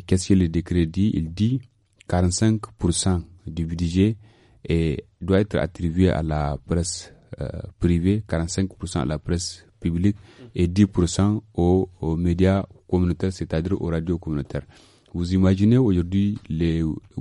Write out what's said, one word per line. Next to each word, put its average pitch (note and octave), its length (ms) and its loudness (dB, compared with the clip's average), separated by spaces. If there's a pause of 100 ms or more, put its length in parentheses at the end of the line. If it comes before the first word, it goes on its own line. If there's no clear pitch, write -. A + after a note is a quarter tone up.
qu'est-ce F#2 240 0
que G2+ 40 4
le F#2 140 4
décret E2+ 380 0
dit ? F#2 280 0
Il E2 200 -4
dit A2+ 260 0 (480)
quarante-cinq F2+ 540 2 (160)
pour E3+ 160 0
cent F2+ 280 0 (240)
du E2 200 -6
budget F2 500 0 (520)
est, D#2+ 360 0 (180)
doit F#2 200 2
être G#2 160 -2
attribué F2 520 0
à D#2+ 140 0
la D2+ 420 -2
presse, - 480 -4 (280)
euh, - 80 -6 (300)
privée, F2 480 2
quarante-cinq F2+ 480 -2
pour E2 120 -10
cent E2+ 140 -4
à B1+ 40 -2
la D2+ 140 -4
presse - 460 -6 (140)
publique F2 360 0 (400)
et F2 120 2
dix F#2+ 200 4
pour F2 220 0
cent G#2 340 0 (100)
aux, F2+ 360 2 (100)
aux D#2+ 160 -2
médias F2+ 500 2 (240)
communautaires, F2+ 440 0
c'est-à-dire E2+ 480 -4
aux - 60 -4
radios E2 300 -2
communautaires. D2 480 -6 (480)
Vous F2 200 -2
imaginez F#2+ 440 4
aujourd'hui G2+ 600 2 (120)
les, E2 340 0 (380)